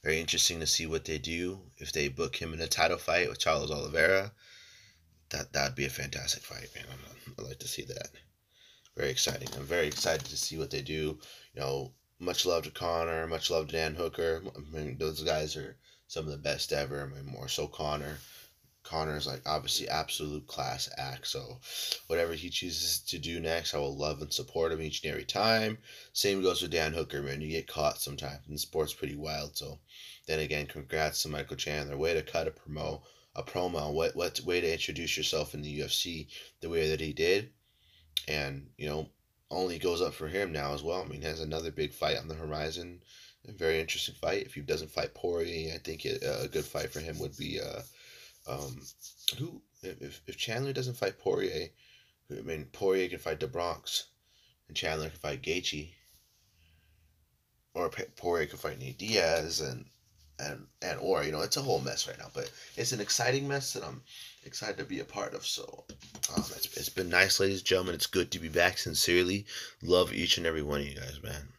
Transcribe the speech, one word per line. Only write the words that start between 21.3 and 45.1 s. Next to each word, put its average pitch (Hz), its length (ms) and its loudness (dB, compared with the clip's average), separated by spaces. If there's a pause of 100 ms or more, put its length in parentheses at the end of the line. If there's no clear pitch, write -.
whatever 85 260 2
he 82 160 -6
chooses 82 520 -2
to - 180 -6
do 85 200 -4
next, 82 360 0
I 76 40 0
will 69 160 0
love 73 280 0
and 76 100 -4
support 82 400 0
him 80 80 -2
each 78 240 -4
and 76 80 -2
every 76 120 -4
time. 110 540 4 (360)
Same 98 280 4
goes 90 200 6
with 85 80 -2
Dan 78 240 4
Hooker, 76 280 -2
man. 71 200 -2
You 78 80 -4
get 80 180 -2
caught 76 320 2
sometimes, 71 460 -6
and 76 80 -8
the 73 40 -6
sport's 76 360 0
pretty 73 220 -6
wild. 76 400 -4
So 71 220 -8 (480)
then 78 140 2
again, 73 260 0
congrats 76 560 0
to 80 60 0
Michael 71 280 -4
Chandler. 71 400 -2
Way 80 180 4
to 78 80 2
cut 80 260 0
a - 20 -2
promo, 76 520 -6 (340)
a - 60 -6
promo. 85 500 0
What, 80 240 2
what 85 240 0
way 90 220 2
to 82 100 4
introduce 80 440 -2
yourself 76 360 0
in 76 80 -6
the 73 80 -6
U 73 160 -2
F 67 80 -2
C 80 360 -2 (320)
the 85 100 -6
way 80 180 4
that 78 120 2
he 78 120 -2
did. 90 380 4 (800)
And, 71 380 -2 (120)
you 76 100 -2
know, 76 220 -2 (400)
only 87 280 0
goes 87 220 2
up 82 140 2
for 80 120 -6
him 92 260 0
now 71 200 0
as 71 100 -4
well. 87 200 0
I - 40 -6
mean, 73 140 -8
he 80 60 -4
has 80 140 -2
another 80 300 -2
big 73 220 -2
fight 76 240 2
on - 120 -4
the 80 60 -4
horizon. 80 680 -4 (440)
A - 60 -14
very 80 260 4
interesting - 360 -2
fight. 92 320 0
If - 80 -16
he - 80 -6
doesn't 78 280 -2
fight 76 240 -2